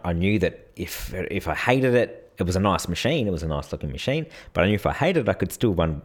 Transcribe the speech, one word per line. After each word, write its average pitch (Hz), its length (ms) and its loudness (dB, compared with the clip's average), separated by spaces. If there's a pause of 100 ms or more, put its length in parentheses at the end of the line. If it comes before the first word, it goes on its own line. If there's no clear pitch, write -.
I 87 80 0
knew 95 260 2
that - 360 -2
if, - 380 -10
if 92 340 -6
I 80 60 -2
hated 127 400 4
it, 117 300 0 (160)
it 98 40 0
was 87 120 0
a 92 40 2
nice 95 280 2
machine, 113 400 0
it 98 40 0
was 80 100 -2
a 82 60 -4
nice 73 240 -4
looking 73 200 -6
machine, 147 340 -4 (280)
but 87 100 2
I 92 40 4
knew 104 80 4
if - 100 -4
I 67 80 2
hated 156 340 0
it, - 20 2
I 98 40 2
could - 180 -2
still 113 220 0
run, 82 320 0